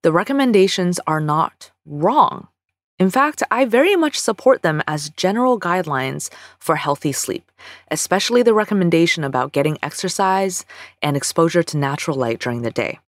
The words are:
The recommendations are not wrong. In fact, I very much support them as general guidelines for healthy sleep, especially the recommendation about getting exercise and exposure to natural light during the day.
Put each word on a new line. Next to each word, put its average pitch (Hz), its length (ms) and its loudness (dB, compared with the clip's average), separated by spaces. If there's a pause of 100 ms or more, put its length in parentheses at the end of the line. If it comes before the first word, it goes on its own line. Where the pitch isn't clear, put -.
The 165 100 4
recommendations 196 920 2
are 156 160 0
not 151 480 -2 (160)
wrong. 170 600 0 (520)
In 185 120 4
fact, 294 400 0
I 247 140 2
very 269 300 4
much 311 220 0
support - 460 2
them 151 240 0
as 151 240 -6
general 233 480 0
guidelines 151 720 -4 (260)
for 156 200 0
healthy 143 340 -2
sleep, - 400 -8 (400)
especially 233 500 0
the 226 140 4
recommendation 170 680 2
about 135 280 -2
getting 147 320 0
exercise 190 840 -2 (340)
and 143 160 -2
exposure 165 460 0
to 156 160 -4
natural 143 400 -2
light 117 220 -2
during 120 240 -4
the 117 80 -4
day. - 260 -4 (180)